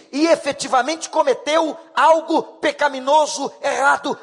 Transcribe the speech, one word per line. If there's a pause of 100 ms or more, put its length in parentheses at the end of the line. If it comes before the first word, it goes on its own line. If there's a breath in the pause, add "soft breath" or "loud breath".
(120)
e
efetivamente
cometeu (180)
algo (160)
pecaminoso, (100)
errado,